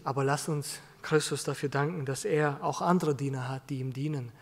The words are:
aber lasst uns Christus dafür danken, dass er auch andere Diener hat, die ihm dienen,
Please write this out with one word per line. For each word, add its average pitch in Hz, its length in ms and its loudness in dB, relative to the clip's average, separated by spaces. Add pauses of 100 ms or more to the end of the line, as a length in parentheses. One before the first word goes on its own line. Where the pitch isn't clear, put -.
aber 139 200 0
lasst 143 260 0
uns 147 300 -4 (220)
Christus 151 420 2
dafür 139 260 -2
danken, 143 360 0
dass 135 200 -4
er 151 380 2
auch 151 180 0
andere 175 340 4
Diener 131 320 -4
hat, 131 220 -8
die 139 100 -4
ihm 131 140 -4
dienen, 135 380 -4 (100)